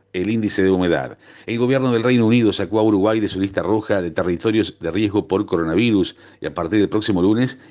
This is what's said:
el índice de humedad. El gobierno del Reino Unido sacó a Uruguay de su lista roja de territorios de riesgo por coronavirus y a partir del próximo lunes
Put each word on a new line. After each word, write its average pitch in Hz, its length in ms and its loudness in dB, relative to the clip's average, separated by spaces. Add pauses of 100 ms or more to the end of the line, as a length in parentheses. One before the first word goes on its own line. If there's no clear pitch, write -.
(120)
el 92 180 -4
índice 107 320 -2
de 95 80 4
humedad. 85 480 0 (280)
El 117 120 -6
gobierno 127 320 0
del 113 140 0
Reino 123 200 2
Unido 113 280 4
sacó 98 260 -2
a 110 60 2
Uruguay 110 340 2
de 104 80 -2
su 95 140 -6
lista 92 220 -2
roja 104 380 -2
de 85 120 -6
territorios 90 680 -2
de 82 140 -6
riesgo 101 340 -2
por 98 200 0
coronavirus 90 680 0 (260)
y - 60 -8
a 76 80 -8
partir 87 240 -2
del 98 100 2
próximo 101 340 -2
lunes 113 360 0 (120)